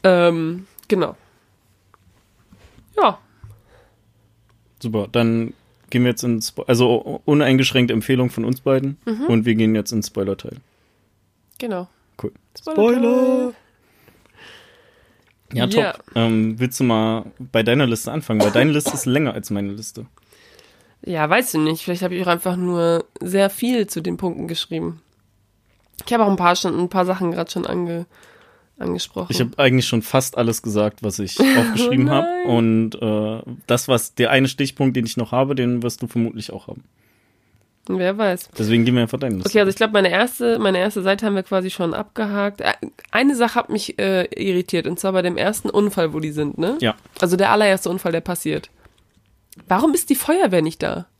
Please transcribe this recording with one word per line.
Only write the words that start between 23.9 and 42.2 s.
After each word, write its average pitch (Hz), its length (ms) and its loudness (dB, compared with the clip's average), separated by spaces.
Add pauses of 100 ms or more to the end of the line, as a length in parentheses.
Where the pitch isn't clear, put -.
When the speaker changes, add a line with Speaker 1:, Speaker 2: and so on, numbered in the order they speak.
Speaker 1:
den 175 160 -6
Punkten 170 300 -6
geschrieben. 165 540 -6 (1040)
Ich - 80 -2
hab 233 80 2
auch 202 80 4
ein 190 60 2
paar 175 200 4
schon, 175 220 -2
ein 175 120 -2
paar 185 160 2
Sachen 185 260 -2
grad 170 200 -6
schon 180 140 -6
ange-, 175 400 -4 (720)
angesprochen. - 540 -8
Speaker 2:
Ich - 100 -2
hab 120 160 -2
eigentlich 131 300 4
schon 113 160 0
fast - 340 -2
alles 117 240 0
gesagt, 104 400 -2
was 104 160 -4
ich 98 220 -6
Speaker 1:
<laughs> 269 180 4
Speaker 2:
aufgeschrieben 247 520 2
Speaker 1:
Oh - 20 2
Speaker 2:
hab. 285 140 2
Speaker 1:
nein. 359 200 -4
Speaker 2:
Und, 113 560 2
äh, 107 400 -2 (240)
das, - 220 0
was, 123 260 0
der - 160 2
eine 135 200 4
Stichpunkt, 135 460 -2
den 120 100 0
ich - 120 -6
noch 117 140 -6
habe, 135 240 0
den 123 260 0
wirst 120 220 -6
du 113 40 -8
vermutlich 113 460 -4
auch - 140 -14
haben. - 160 -16 (1080)
Speaker 1:
Wer 185 280 -2
weiß. 190 360 -2
Speaker 2:
Deswegen 113 300 2
gehen 123 80 2
wir 123 80 4
einfach 117 180 -2
deine 120 160 -2
Liste. 92 140 -4
Speaker 1:
Okay, - 120 4
also 98 100 2
ich - 40 -6
glaub, 220 180 0
meine 190 180 4
erste, 233 480 0
meine 190 180 2
erste 202 240 -2
Seite 196 240 0
haben 208 80 0
wir 190 80 -2
quasi 190 300 -2
schon 170 240 -4
abgehakt. 202 640 -4